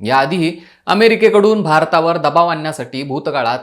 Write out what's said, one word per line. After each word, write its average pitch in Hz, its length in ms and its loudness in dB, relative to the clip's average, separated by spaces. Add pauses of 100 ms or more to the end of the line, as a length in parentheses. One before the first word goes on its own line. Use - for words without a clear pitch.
याआधीही 147 440 0 (360)
अमेरिकेकडून 214 760 2
भारतावर 160 560 0
दबाव 151 280 2
आणण्यासाठी 151 560 -8
भूतकाळात 135 600 -4